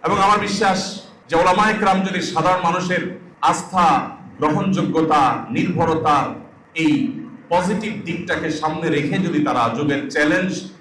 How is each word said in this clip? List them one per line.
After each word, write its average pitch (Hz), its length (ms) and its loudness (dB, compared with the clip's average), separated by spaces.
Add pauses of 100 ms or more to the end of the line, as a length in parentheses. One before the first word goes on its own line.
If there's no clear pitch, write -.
এবং 196 140 0
আমার 202 200 4
বিশ্বাস 202 640 -2 (260)
যে 165 80 0
ওলামা 185 340 4
একরাম 190 300 2
যদি 185 220 -2
সাধারণ 175 400 0
মানুষের 175 580 -2 (220)
আস্থা, 170 680 2 (280)
গ্রহণযোগ্যতা, 156 1120 2
নির্ভরতার 156 840 0 (400)
এই 156 380 2 (360)
পজিটিভ 190 560 -2
দিকটাকে 160 460 -4
সামনে 160 380 -4
রেখে 143 300 0
যদি 151 260 0
তারা 135 320 0
যুগের 143 340 -2
চ্যালেঞ্জ 165 500 0 (200)